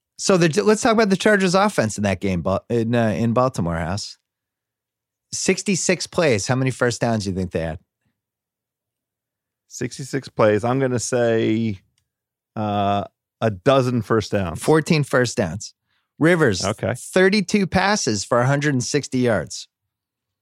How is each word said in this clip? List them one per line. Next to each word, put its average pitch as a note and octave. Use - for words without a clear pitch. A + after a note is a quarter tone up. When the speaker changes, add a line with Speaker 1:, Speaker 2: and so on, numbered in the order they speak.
Speaker 1:
So G3
the, E3+
let's G#3
talk A3+
about G#3+
the F#3+
Chargers F#3+
offense F#3+
in G2+
that F#2+
game, F#2
Ba-, F#2+
in, A#2
uh, A2+
in A2+
Baltimore, G#2+
House. E2
Sixty-six -
plays. C3
How B2+
many C3
first A#2+
downs A2+
do G2+
you F2+
think F#2
they F2+
had? D#2+
Speaker 2:
Sixty-six C3
plays. G#2+
I'm B2+
gonna B2+
say, A2+
uh, G2+
a A2+
dozen B2
first A2+
downs. F#2
Speaker 1:
Fourteen D#3
first B2+
downs. G2
Rivers, D3+
Speaker 2:
Okay. -
Speaker 1:
thirty-two F#3+
passes F#3
for A#2+
a B2
hundred C#3+
and B2
sixty C3+
yards. A2